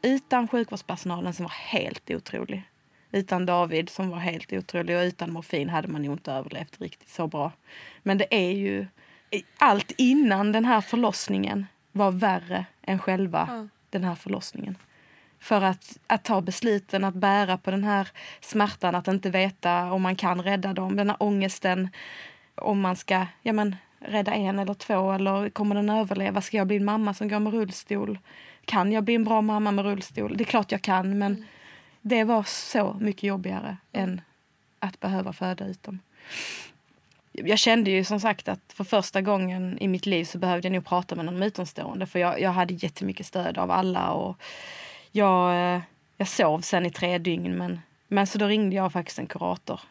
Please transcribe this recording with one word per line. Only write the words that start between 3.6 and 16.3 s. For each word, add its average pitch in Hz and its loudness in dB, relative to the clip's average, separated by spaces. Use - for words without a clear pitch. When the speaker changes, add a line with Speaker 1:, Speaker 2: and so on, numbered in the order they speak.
Speaker 1:
som 190 -4
var 170 -6
helt 170 -6
otrolig 175 -4
och 180 2
utan 180 -2
morfin 156 -4
hade 160 -2
man 151 -4
ju 143 -4
inte 147 -8
överlevt 131 -8
riktigt - -14
så 165 -6
bra. 156 -4
Men 196 2
det 202 2
är 185 2
ju, 196 -2
allt 202 4
innan 240 6
den 226 2
här 226 4
förlossningen 202 0
var 196 4
värre 185 0
än 190 -2
själva 185 0
Speaker 2:
Ja. 220 -8
Speaker 1:
den 185 -4
här 175 -2
förlossningen. 190 -8
För 208 2
att, - 0
att - 2
ta 196 2